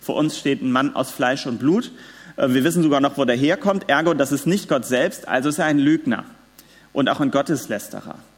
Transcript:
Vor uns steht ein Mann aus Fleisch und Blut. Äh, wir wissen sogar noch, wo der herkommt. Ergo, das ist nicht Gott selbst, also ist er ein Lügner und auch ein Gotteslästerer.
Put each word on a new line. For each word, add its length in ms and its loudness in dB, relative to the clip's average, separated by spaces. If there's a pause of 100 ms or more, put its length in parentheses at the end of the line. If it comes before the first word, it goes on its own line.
Vor 140 -6
uns 240 0
steht 240 -2
ein 80 -2
Mann 240 0
aus 160 -2
Fleisch 360 -2
und 120 -6
Blut. 320 2 (460)
Äh, 140 0
wir 120 2
wissen 220 2
sogar 160 4
noch, 180 0
wo 60 2
der 100 2
herkommt. 540 0
Ergo, 260 4
das 160 0
ist 160 -2
nicht 220 0
Gott 180 0
selbst, 400 -2
also 220 0
ist 100 -4
er 60 0
ein 160 2
Lügner 440 0 (680)
und 160 2
auch 100 0
ein 140 0
Gotteslästerer. 800 -4 (240)